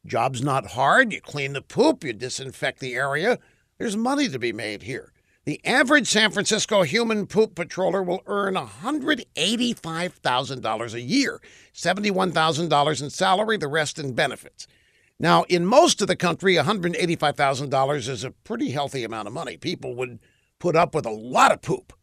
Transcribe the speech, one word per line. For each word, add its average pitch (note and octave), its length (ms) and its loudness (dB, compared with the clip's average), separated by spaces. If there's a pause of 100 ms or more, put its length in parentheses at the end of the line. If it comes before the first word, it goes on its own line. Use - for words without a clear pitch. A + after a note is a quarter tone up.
Job's A#2+ 360 -2
not C3+ 300 -2
hard. F3 380 4
You - 80 -8
clean C#3 340 -8
the C3+ 100 -8
poop, C4+ 400 2
you B2+ 100 -6
disinfect B2+ 680 -8
the B2+ 140 -8
area. C#3+ 460 -2 (400)
There's G#3 180 -4
money C4 320 0
to C3 80 -6
be A2+ 160 -4
made G#2+ 300 -8
here. G#2+ 280 -12 (340)
The D3+ 200 -6
average C4 420 4
San G#3+ 220 4
Francisco G3+ 540 0
human G#3+ 420 0
poop A3 300 0
patroller F3+ 500 -2
will F3+ 220 -2
earn G3 280 -2
a C#3+ 120 -4
hundred A#3 580 -2 (100)
eighty-five F3+ 760 -2
thousand C3 480 -2
dollars A2 320 -4
a A#2+ 80 -8
year, G#3+ 400 -2 (320)
seventy-one F#3+ 600 0
thousand D#3+ 360 2
dollars D3 320 2
in D3 80 -8
salary, G3 480 2
the D3+ 100 -4
rest D3 300 -2
in C#3 160 -6
benefits. - 540 -4 (520)
Now, E3+ 300 6
in F3 160 2
most C4+ 380 6
of - 40 0
the F#3 80 0
country, F3 400 2
a D#3 60 4
hundred F3 360 0
eighty-five D#3+ 380 0
thousand C#3 360 0
dollars C3+ 360 0
is B2 160 -6
a B2+ 60 -8
pretty A#3 400 -8
healthy C3+ 340 -4
amount G#2+ 240 -6
of G#2+ 60 -10
money. C3+ 240 -10
People C3 380 -8
would B2 240 -8 (400)
put E3+ 160 0
up D#3+ 180 4
with C#3+ 140 -2
a A2 40 -4
lot B2 400 4
of - 120 0
poop - 400 -6